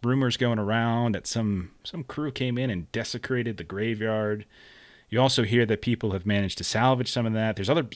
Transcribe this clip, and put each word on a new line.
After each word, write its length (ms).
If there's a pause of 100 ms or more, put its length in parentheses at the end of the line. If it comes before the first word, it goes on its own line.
rumors 360
going 200
around 560
that 120
some, 460 (120)
some 200
crew 280
came 240
in 140
and 200
desecrated 680
the 60
graveyard. 840 (640)
You 100
also 220
hear 240
that 160
people 300
have 120
managed 340
to 60
salvage 480
some 140
of 80
that. 220
There's 120
other, 280